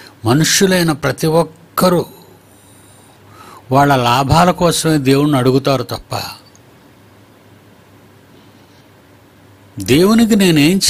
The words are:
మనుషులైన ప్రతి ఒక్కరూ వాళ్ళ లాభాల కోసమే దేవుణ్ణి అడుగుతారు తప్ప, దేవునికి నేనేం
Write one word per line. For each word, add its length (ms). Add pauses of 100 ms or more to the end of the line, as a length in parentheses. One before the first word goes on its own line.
(260)
మనుషులైన 640
ప్రతి 360
ఒక్కరూ 760 (1700)
వాళ్ళ 240
లాభాల 560
కోసమే 460
దేవుణ్ణి 400
అడుగుతారు 460
తప్ప, 380 (3500)
దేవునికి 560
నేనేం 440 (100)